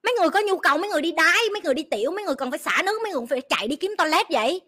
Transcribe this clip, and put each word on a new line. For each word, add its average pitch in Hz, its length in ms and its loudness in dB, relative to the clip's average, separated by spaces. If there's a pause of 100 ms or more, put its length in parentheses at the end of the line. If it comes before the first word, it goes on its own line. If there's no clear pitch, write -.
Mấy 480 180 0
người 330 100 4
có 392 100 2
nhu 403 180 0
cầu, 294 200 2
mấy 403 120 -2
người 302 120 0
đi 330 100 -2
đái, 330 280 4 (120)
mấy 415 100 -4
người 294 120 0
đi 311 80 -2
tiểu, 233 280 -2
mấy 403 140 -6
người 302 100 -2
cần 254 160 -6
phải 311 80 -6
xả 339 260 -2
nước, 440 180 -2
mấy 415 100 -6
người 240 180 -4
phải 262 100 0
chạy 214 280 -2
đi 294 80 -2
kiếm 403 220 -4
toilet 339 320 2
vậy. 285 380 0